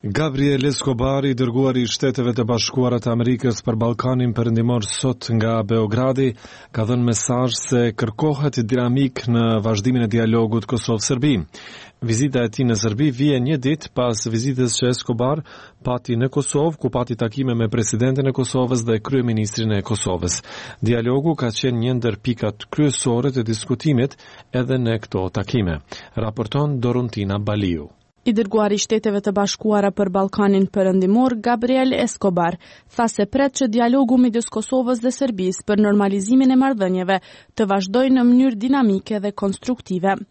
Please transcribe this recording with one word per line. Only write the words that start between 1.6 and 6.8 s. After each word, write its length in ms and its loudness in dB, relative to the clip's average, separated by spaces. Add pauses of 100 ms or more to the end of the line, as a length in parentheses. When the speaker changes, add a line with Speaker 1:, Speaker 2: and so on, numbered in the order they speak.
Speaker 1:
i 20 -4
Shteteve 480 0
të 80 0
Bashkuara 560 0
të 140 -4
Amerikës 500 0
për 160 0
Ballkanin 560 0
Perëndimor, 480 0
sot 480 -4
nga 320 2
Beogradi, 720 0 (420)
ka 80 0